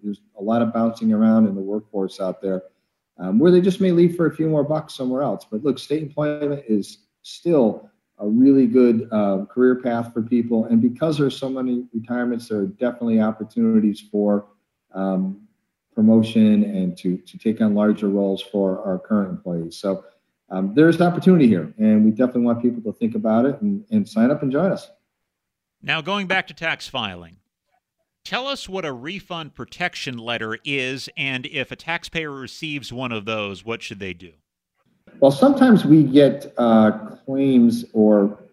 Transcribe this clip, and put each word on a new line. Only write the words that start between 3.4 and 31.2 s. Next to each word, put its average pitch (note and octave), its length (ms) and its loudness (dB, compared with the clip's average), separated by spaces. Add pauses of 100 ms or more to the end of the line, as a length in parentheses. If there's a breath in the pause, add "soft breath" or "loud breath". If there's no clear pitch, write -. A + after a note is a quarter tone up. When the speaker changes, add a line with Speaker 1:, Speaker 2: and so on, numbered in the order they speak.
Speaker 1:
they F3+ 100 6
just F#3 200 0
may F#3+ 120 2
leave E3+ 240 2
for E3+ 100 0
a - 80 -4
few D#3+ 140 -2
more D3 160 0
bucks D3+ 300 -6
somewhere B2+ 280 -4
else. G#2+ 280 -6
But A2 120 -8
look, C3+ 160 -2
state D3+ 240 -6
employment D3 640 -6
is G#2 320 -4 (240)
still C3+ 680 0 (300)
a G#2 100 -6
really C3 380 6
good, A#2 460 4
uh, G2+ 340 0
career B2+ 300 2
path A#2 360 -6
for A#2 80 -6
people. A#2 460 -2
And A2+ 160 2
because C#3 340 -2
there's C#3 220 -2
so C3+ 100 -6
many B2+ 460 -4
retirements, A#2+ 540 -6
there G#2+ 100 -4
are G2 80 -2
definitely A#2 520 -2
opportunities A2 800 0
for, G#2 480 -2 (460)
um, F#2+ 480 -4 (540)
promotion G#2+ 720 4
and F#2 340 -4
to, F2+ 180 -4
to - 220 -16
take A2 240 -2
on G#2 120 2
larger G#2+ 340 0
roles G2 340 -2
for G2 440 -4
our F#2 120 -4
current G2+ 320 -2
employees. E2+ 480 -8
So, F#2+ 260 -4 (480 soft breath)
um, G2 220 -4
there's D#3+ 220 4
an F3 60 2
opportunity F3 440 4
here, F2+ 320 0
and G#2+ 260 4
we A2 60 4
definitely B2 320 0
want A#2+ 180 0
people A#2 220 -2
to G#2+ 160 -8
think A2+ 160 -4
about A2+ 320 0
it C#3 140 -4
and, G2+ 320 -4
and G#2 160 0
sign A#2 240 0
up D3 100 -6
and C#3 80 -2
join D#3 220 0
us. - 180 -10 (880)
Speaker 2:
Now, D3+ 200 -6
going F#3+ 260 -4
back F#3 220 -2
to D#3+ 60 -20
tax D#3+ 340 -8
filing, F#2 480 -10 (880)
tell B3 240 -6
us C#4 200 -10
what F#3+ 160 -8
a D3 80 -8
refund D#3+ 600 -14
protection C3+ 640 -10
letter A2+ 460 -6
is, C3 520 -6
and C3+ 300 -6